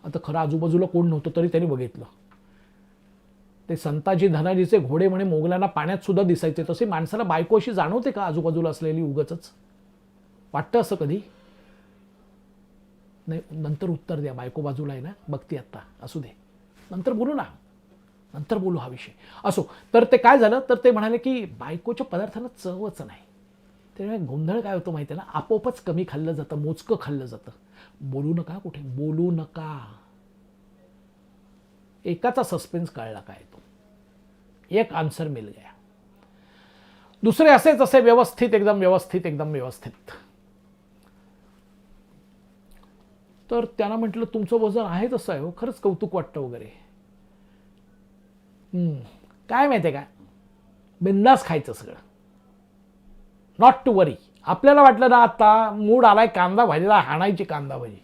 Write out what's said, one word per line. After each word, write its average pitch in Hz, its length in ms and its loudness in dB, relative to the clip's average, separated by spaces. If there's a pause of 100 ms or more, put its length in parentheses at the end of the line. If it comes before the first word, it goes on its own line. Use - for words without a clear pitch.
आता 160 180 -10
खरं 156 160 -4
आजूबाजूला 160 460 0
कोण 170 220 0
नव्हतं 156 280 -2
तरी 170 120 2
त्यांनी 170 220 0
बघितलं. 127 360 -6 (1600)
ते 170 60 -4
संताजी 165 520 0
धनाजीचे 180 520 2
घोडे 151 280 0
म्हणे 185 160 0
मोगलांना 180 420 0
पाण्यात 170 320 -4
सुद्धा 196 260 0
दिसायचे, 165 460 0
तसे 170 160 -2
माणसाला 196 380 -4
बायको 170 320 0
अशी 214 180 0
जाणवते 196 380 -2
का 202 140 -6
आजूबाजूला 165 440 -2
असलेली 160 320 -4
उगाचच? 151 500 -6 (1000)
वाटतं 151 280 0
असं 190 140 -4
कधी? 165 240 -4 (2000)
नाही, 165 140 -8 (100)
नंतर 156 380 -6
उत्तर 160 300 -8
द्या, 143 140 -8
बायको 127 280 -10
बाजूला 143 320 -8
आहे 131 80 -12
ना, 160 100 -14 (160)
बघते 147 300 -10
आत्ता, - 220 -18 (220)
असू 127 180 -14
दे, 117 160 -16 (560)
नंतर 190 220 -4
बोलू 247 200 -4
ना, 240 120 -6 (880)
नंतर 151 240 -6
बोलू 185 200 -2
हा 120 100 -10
विषय. 127 240 -18 (340)
असो, 190 180 -2 (300)
तर 233 100 6
ते 240 140 4
काय 240 200 8
झालं, 233 220 4 (100)
तर 240 140 4
ते 247 80 8
म्हणाले 220 260 -2
की 247 280 -4
बायकोच्या 175 600 -10
पदार्थांना 214 440 -8 (140)
चवच 185 380 -10
नाही. - 180 -18 (800)
त्यामुळे 208 200 -8
गोंधळ 156 420 -4
काय 202 140 -6
होतो 180 180 -6
माहिती 147 220 -10
आहे 165 120 -12
ना, - 80 -20
आपोआपच 214 480 -4
कमी 175 260 -4
खाल्लं 156 240 -6
जातं, 151 260 -8
मोजकं 151 440 -4
खाल्लं 139 240 -8
जातं. 117 460 -20 (300)
बोलू 143 320 -4
नका 170 240 -6
कुठे, 160 240 -16
बोलू 156 500 -4
नका. 156 640 -10 (2000)
एकाचा 240 380 -2
सस्पेन्स 170 460 -6
कळला 110 300 -14
काय - 220 -20 (120)
तो, - 80 -20 (1120)
एक 214 220 0
आन्सर 160 340 -4
मिल 120 180 -10
गया. - 260 -20 (1500)
दुसरे 302 260 6
असेच 269 320 6
असे 262 180 6
व्यवस्थित, 233 540 4
एकदम 202 260 2
व्यवस्थित, 185 460 0
एकदम 151 260 -6
व्यवस्थित. 127 600 -12 (3500)
तर 233 140 -2
त्यांना 220 300 -6
म्हटलं, 226 300 -4
"तुमचं 226 320 -4
वजन 220 240 0
आहे 196 320 -4
तसं 202 200 -6
आहे 139 80 -6
हो, 170 160 -8
खरंच 233 220 -8
कौतुक 190 360 -4
वाटतं 156 260 -6
वगैरे." 120 240 -12 (2000)
"हम्म, 175 220 -2 (540)
काय 262 180 2
माहिती 202 200 0
आहे 139 100 -2
का, - 260 -18 (800)
बिंदास 202 440 4
खायचं 147 280 -4
सगळं, - 220 -18 (1700)
not 254 120 10 (140)
to 214 100 2
worry." 160 160 4 (320)
आपल्याला 277 360 6
वाटलं 254 280 8
ना, 247 80 8
आता 220 540 6
मूड 214 340 4
आलाय 220 220 8
कांदा 190 380 2
भाजीला, 185 340 2
हाणायची 180 440 -2
कांदा 143 340 -8
भाजी. 110 260 -14